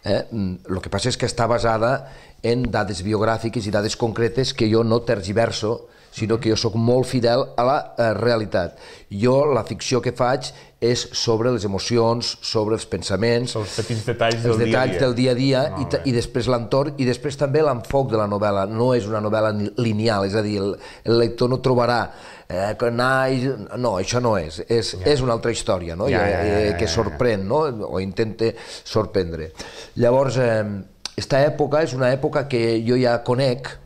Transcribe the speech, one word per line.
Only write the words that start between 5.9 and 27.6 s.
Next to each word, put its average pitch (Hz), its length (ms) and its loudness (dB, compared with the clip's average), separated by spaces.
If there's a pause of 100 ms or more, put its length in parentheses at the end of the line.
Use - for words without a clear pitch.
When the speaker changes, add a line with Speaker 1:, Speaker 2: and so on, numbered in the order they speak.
Speaker 1:
sinó 110 240 0
que 110 80 0
jo 110 80 4
sóc 104 200 -2
molt 120 280 4
fidel 123 380 2 (160)
a 120 60 2
la, 135 340 0
eh, 117 160 2
realitat. 107 640 0 (320)
Jo 123 420 4
la 110 120 0
ficció 117 360 -2
que 120 120 -2
faig 131 360 0 (320)
és 120 180 2 (140)
sobre 113 400 0
les 104 120 -2
emocions, 113 760 0
sobre 110 340 0
els 104 120 -4
pensaments, 117 640 0
Speaker 2:
Sobre 107 180 -4
els - 80 -8
petits 110 300 -4
detalls 117 300 0
Speaker 1:
els 117 80 -4
Speaker 2:
del 117 120 2
dia 117 240 2
a 131 60 2
Speaker 1:
detalls - 60 0
Speaker 2:
dia. 87 80 -2
Speaker 1:
del 127 140 2
dia 127 160 2
a 123 40 4
dia 135 360 2
Speaker 2:
Molt 95 120 -6
Speaker 1:
i 92 80 -4
ta-, 143 80 0
Speaker 2:
bé. 135 100 -2
Speaker 1:
i 131 40 0
després 117 360 0
l'entorn 135 480 0
i 135 80 -2
després 127 320 -2
també 143 260 2
l'enfoc 135 480 0
de 110 60 0
la 107 100 2
novel·la. 101 400 0
No 117 280 2
és 120 120 2
una 107 140 -2
novel·la 107 320 2
ni-, 104 240 -2
lineal, 110 480 2
és 98 100 -2
a 110 80 2
dir, 104 160 -2
el, 98 180 -2 (280)
el 117 140 4
lector 117 320 2
no 127 100 0
trobarà, 120 500 2 (380)
eh, 98 300 -2
que 120 120 0
naix... 131 540 2 (320)
No, 117 220 0
això 104 240 0
no 110 160 2
és, 78 300 -6
és, 113 280 0
Speaker 2:
Ja. 92 160 -8
Speaker 1:
és 139 80 2
una 127 140 0
altra 113 160 -2
història, 90 460 -2
no? 95 120 -2
Speaker 2:
Ja, 92 180 2
Speaker 1:
I, 95 40 2
Speaker 2:
ja, 95 100 0
ja, - 60 0
Speaker 1:
eh, 104 240 2
Speaker 2:
ja, 101 80 -2
Speaker 1:
que 110 80 0
Speaker 2:
ja, 98 80 -2
ja. 117 80 2
Speaker 1:
sorprèn, 104 440 0
no? 131 140 2 (300)